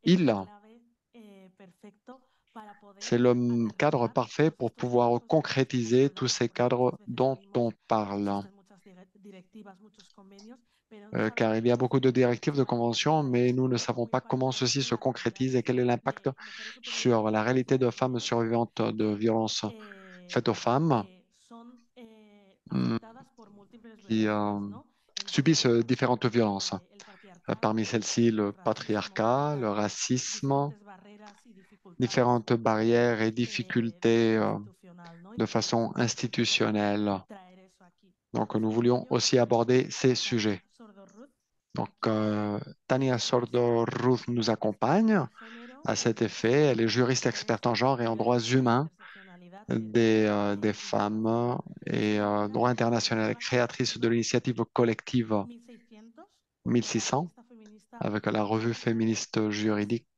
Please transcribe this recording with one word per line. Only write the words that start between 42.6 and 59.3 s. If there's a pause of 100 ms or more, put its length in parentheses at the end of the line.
Tania
Sordo
Ruth
nous
accompagne (600)
à
cet
effet.
Elle
est
juriste
experte
en
genre
et
en
droits
humains (800)
des,
euh,
des
femmes (280)
et,
euh,
droit
international,
créatrice
de
l'initiative (100)
collective (1200)
mille
six
cents, (720)
avec
la
revue
féministe